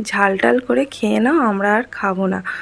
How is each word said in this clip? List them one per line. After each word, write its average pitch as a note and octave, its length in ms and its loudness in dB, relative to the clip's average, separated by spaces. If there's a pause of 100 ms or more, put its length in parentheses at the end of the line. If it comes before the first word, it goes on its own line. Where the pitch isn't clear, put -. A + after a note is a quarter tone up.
"ঝাল G3+ 360 0
টাল A#3+ 220 2
করে B3+ 260 0
খেয়ে G#3+ 360 -2
নাও, C4+ 200 2
আমরা G#3 340 2
আর A3+ 160 2
খাবো F#3+ 360 -2
না।" F#3 180 -2 (180)